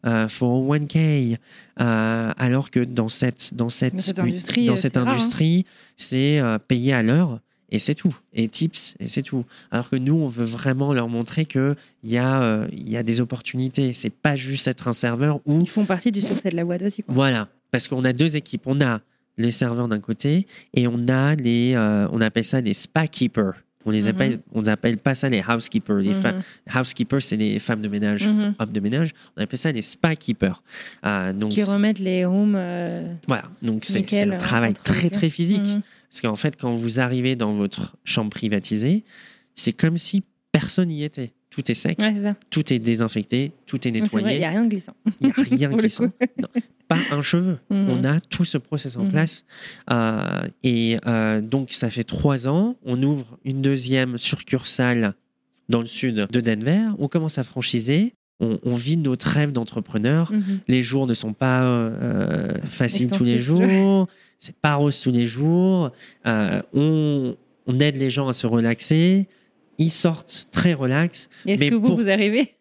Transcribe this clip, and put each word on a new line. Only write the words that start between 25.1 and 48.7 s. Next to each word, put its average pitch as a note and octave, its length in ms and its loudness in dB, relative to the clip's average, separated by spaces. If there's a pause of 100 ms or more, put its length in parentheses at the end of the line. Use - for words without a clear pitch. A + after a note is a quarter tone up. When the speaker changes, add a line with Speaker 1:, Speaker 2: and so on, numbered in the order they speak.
Speaker 1:
ça C3+ 160 -2
les A2 180 2
housekeepers. A2+ 520 0
Les G2 140 2
fa-, G2 200 0
Speaker 2:
Mhm. F#3+ 80 -6 (380)
Speaker 1:
housekeepers, B2+ 420 0
c'est - 160 -2
les G#2+ 220 0
femmes A2 220 -4
de G#2+ 60 -6
ménage, G#2 400 0
Speaker 2:
Mhm. G#3 300 2
Speaker 1:
hommes A2 140 -4
de G#2+ 80 -2
ménage. C3 320 0 (260)
On - 60 -4
appelle C3 160 -4
ça D#3+ 120 0
les A#2 120 -2
spa - 320 0
keepers. G2 460 -2 (440)
Euh, F#2+ 280 -2
donc - 180 -4
Speaker 2:
Qui G#3 100 0
Speaker 1:
c'est G3 100 0
Speaker 2:
remettent G3+ 280 0
les F#3 260 0
rooms, G3+ 320 2
euh, F3 560 -6 (140)
Speaker 1:
Voilà. B2 160 0 (180)
Donc A2 240 -4
c'est, G3 140 0
Speaker 2:
nickel, G3+ 300 0
Speaker 1:
c'est G3 40 -2
un F3+ 40 -4
travail A#2 360 2
très, - 80 -8
Speaker 2:
entre - 200 4
guillemets. E3+ 100 2
Speaker 1:
très F#3+ 180 0
physique. F3 380 0
Speaker 2:
Mhm. G#3 140 -2 (300)
Speaker 1:
Parce - 100 -4
qu'en A2 140 -2
fait, - 240 -4
quand B2 140 -2
vous A#2 260 -2
arrivez B2+ 360 0
dans A2 180 -2
votre G2+ 500 -4
chambre G#2+ 280 -2
privatisée, A2 720 -2 (500)
c'est - 200 0
comme D#3+ 220 2
si F#3+ 280 0 (280)
personne F3 360 2
n'y D3+ 160 -4
était. C#3+ 300 -8 (180)
Tout - 200 -4
est A2+ 40 2
sec, - 240 -2
Speaker 2:
Ouais, G#3+ 160 2
c'est G3+ 80 -4
ça. G3+ 120 0 (140)
Speaker 1:
tout D#3 240 0
est A#2+ 60 2
désinfecté, A#2 720 0 (160)
tout C3 200 -4
est A#2+ 40 0
Speaker 2:
Ouais, A2+ 120 -2
c'est G#3+ 80 0
vrai, A2 100 0
Speaker 1:
nettoyé. G3 160 0
Speaker 2:
il D#3+ 40 -2
y F3 40 0
a D#3 40 -2
rien G#3 140 0
de A#3 60 2
glissant. G3+ 240 -6 (280)
Speaker 1:
Il C4+ 60 4
y - 40 6
a - 40 -4
rien A#3+ 340 2
Speaker 2:
<laughs> - 0 -
Pour - 0 -
le G#3+ 60 0
Speaker 1:
de A3+ 60 4
glissant. A3+ 260 2
Speaker 2:
coup. F#3 60 -2 (280)
Speaker 1:
Non, - 60 -4 (400)
pas D#3+ 100 2 (140)
un C#3+ 100 0
cheveu. F3 360 2 (120)
Speaker 2:
Mhm. G3 200 2
Speaker 1:
On B2+ 160 2
a D3 140 2
tout - 260 -2
ce - 120 -4
process C3 400 -6